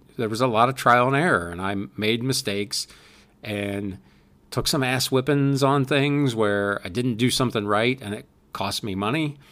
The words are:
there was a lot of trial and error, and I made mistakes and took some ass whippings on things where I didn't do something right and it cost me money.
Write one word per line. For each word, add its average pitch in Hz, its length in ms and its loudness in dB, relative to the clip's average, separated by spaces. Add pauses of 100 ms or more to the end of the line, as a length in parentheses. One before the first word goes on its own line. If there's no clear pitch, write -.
(160)
there 113 140 -2
was 110 100 -4
a 131 60 2
lot 120 240 4
of 135 60 -6
trial 123 320 6
and 139 60 2
error, 113 360 2
and 87 100 -8
I 98 140 -4 (200)
made 113 280 0
mistakes 104 640 -4 (560)
and 101 560 -6 (520)
took - 160 -4
some 147 160 0
ass 127 260 -2
whippings 139 540 2
on 139 220 4
things 143 500 0
where 101 520 0
I - 20 -10
didn't 120 280 -2
do 123 120 2
something 117 380 -2
right 113 340 0
and 101 140 -8
it 117 100 -12 (300)
cost 101 280 -4
me 101 120 -6
money. 139 420 -2 (160)